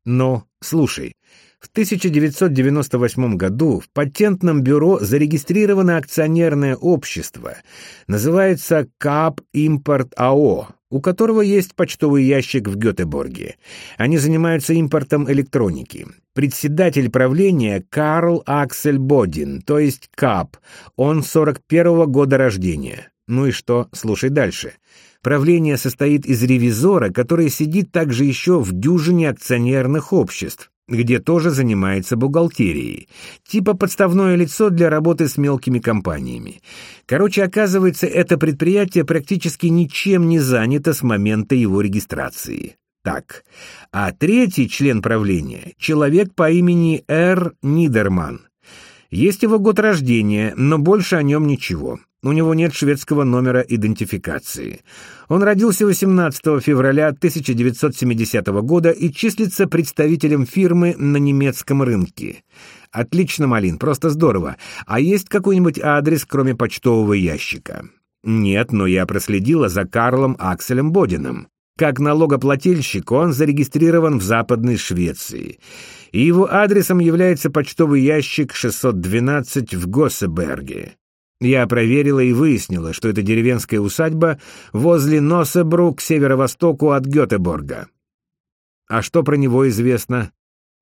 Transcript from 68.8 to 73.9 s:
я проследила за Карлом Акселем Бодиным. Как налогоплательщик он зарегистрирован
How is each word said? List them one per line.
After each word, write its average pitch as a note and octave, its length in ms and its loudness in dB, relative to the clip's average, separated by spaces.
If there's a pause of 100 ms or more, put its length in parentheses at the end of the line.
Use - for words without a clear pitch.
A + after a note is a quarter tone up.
я F#2 180 2
проследила G#2 640 0
за F2+ 160 -4
Карлом B2+ 540 0
Акселем B2 520 -2
Бодиным. E2+ 560 -2 (300)
Как C#3+ 220 0
налогоплательщик C#3+ 1120 0
он D3+ 220 2
зарегистрирован D#3 840 2